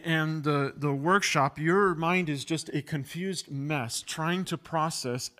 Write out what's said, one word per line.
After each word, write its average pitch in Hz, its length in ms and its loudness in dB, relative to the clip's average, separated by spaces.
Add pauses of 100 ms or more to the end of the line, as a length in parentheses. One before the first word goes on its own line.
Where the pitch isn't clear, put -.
and 156 380 0
the, 143 320 2
the 143 180 0
workshop, 151 640 2
your 175 380 4
mind 165 340 2
is 139 160 -4
just 156 240 -4
a 147 140 -2
confused 160 640 -6
mess, 139 540 -4
trying 175 420 -2
to 165 140 -4
process 156 800 -2